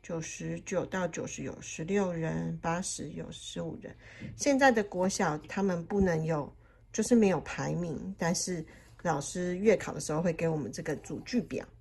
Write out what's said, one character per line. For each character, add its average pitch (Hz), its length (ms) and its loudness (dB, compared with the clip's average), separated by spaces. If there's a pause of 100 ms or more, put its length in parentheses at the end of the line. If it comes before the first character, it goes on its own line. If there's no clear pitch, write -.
九 170 160 -4
十 165 420 -6
九 175 240 0
到 180 220 -2
九 165 180 -4
十 - 180 -8
有 - 180 -8
十 - 240 -8
六 190 260 2
人， 165 460 -2
八 170 240 -2
十 - 300 -6
有 160 200 -8
十 - 300 -10
五 165 200 -6
人。 - 140 -14 (400)
现 277 220 4
在 269 140 8
的 220 120 4
国 185 240 0
小 170 300 2
他 190 260 -4
们 175 220 0
不 202 160 2
能 165 240 4
有， 156 280 -2 (380)
就 226 100 0
是 233 140 6
没 214 140 8
有 165 120 4
排 143 320 -4
名， 175 440 -4
但 175 180 2
是 175 280 -4 (400)
老 147 180 2
师 180 360 -2
月 202 200 6
考 - 160 -4
的 151 80 -6
时 - 100 -4
候 151 100 2
会 175 120 2
给 165 140 0
我 160 100 2
们 135 140 -4
这 165 120 -8
个 - 140 -2
组 - 240 -8
句 240 200 0
表。 - 240 -6 (160)